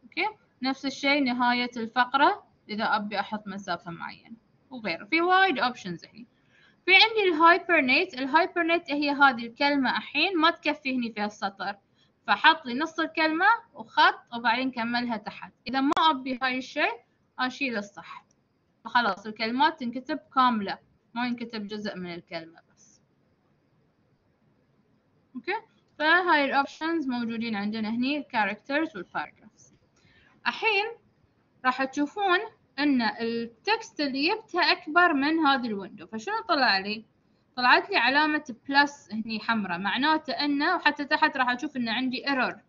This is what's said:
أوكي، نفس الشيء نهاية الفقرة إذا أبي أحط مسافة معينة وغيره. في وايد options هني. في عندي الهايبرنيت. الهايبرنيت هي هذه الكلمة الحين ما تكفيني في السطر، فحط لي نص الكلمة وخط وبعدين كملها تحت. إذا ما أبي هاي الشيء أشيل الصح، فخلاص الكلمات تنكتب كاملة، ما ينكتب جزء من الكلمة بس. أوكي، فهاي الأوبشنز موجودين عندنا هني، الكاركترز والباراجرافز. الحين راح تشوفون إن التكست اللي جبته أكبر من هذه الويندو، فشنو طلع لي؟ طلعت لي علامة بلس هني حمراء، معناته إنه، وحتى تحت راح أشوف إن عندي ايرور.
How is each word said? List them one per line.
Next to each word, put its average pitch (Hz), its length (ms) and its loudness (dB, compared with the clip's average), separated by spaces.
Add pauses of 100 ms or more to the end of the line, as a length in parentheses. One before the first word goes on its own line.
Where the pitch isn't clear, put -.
أوكي، 320 240 -6 (360)
نفس 269 240 -4
الشيء 277 360 0
نهاية 247 540 0
الفقرة 254 720 0 (220)
إذا 208 280 -2
أبي 208 240 -4
أحط 208 260 -6
مسافة 190 440 -8
معينة 165 460 -14 (340)
وغيره. 214 340 -8
في 320 160 0
وايد 370 380 4
options 202 460 -4
هني. - 220 -20 (600)
في 349 80 4
عندي 415 340 4
الهايبرنيت. 339 880 4
الهايبرنيت 330 760 0
هي 285 200 -2
هذه 269 360 4
الكلمة 277 440 0
الحين 311 480 -2
ما 320 120 4
تكفيني 262 640 -4
في 208 120 -4
السطر، 202 520 -6 (500)
فحط 311 400 4
لي 240 80 -6
نص 320 260 -4
الكلمة 320 460 0 (280)
وخط 311 600 0
وبعدين 240 340 0
كملها 240 460 -4
تحت. 196 360 -14 (160)
إذا 262 120 -2
ما 277 120 2 (180)
أبي 262 320 -4
هاي 254 160 0
الشيء 320 420 -4 (380)
أشيل 254 380 -4
الصح، - 480 -12 (600)
فخلاص 220 420 0
الكلمات 240 540 0
تنكتب 254 380 -6 (160)
كاملة، 220 440 2 (360)
ما 240 120 -2
ينكتب 233 400 -6
جزء 208 300 -8
من 180 180 -8
الكلمة 165 460 -14 (140)
بس. - 280 -20 (2250)
أوكي، 349 220 -6 (420)
فهاي 320 460 4
الأوبشنز 277 640 -2
موجودين 233 480 -4
عندنا 208 320 -4
هني، 254 300 -2
الكاركترز 277 760 -2
والباراجرافز. - 800 -12 (720)
الحين 415 380 0 (800)
راح 262 200 2
تشوفون 349 540 0 (400)
إن 277 240 2
التكست 233 960 -4
اللي 277 280 0
جبته 349 440 0
أكبر 349 400 4
من 294 260 2
هذه 277 280 4
الويندو، 196 400 -8
فشنو 220 280 -8 (140)
طلع 254 300 2
لي؟ 208 260 -6 (520)
طلعت 277 340 4
لي 392 60 0
علامة 294 600 2 (120)
بلس 285 440 0
هني 220 280 -6
حمراء، 196 380 -2
معناته 294 540 0
إنه، 294 440 0
وحتى 294 280 0
تحت 302 320 0
راح 254 120 0
أشوف 247 280 -4
إن 240 120 -4
عندي 247 400 -4
ايرور. 254 280 0 (120)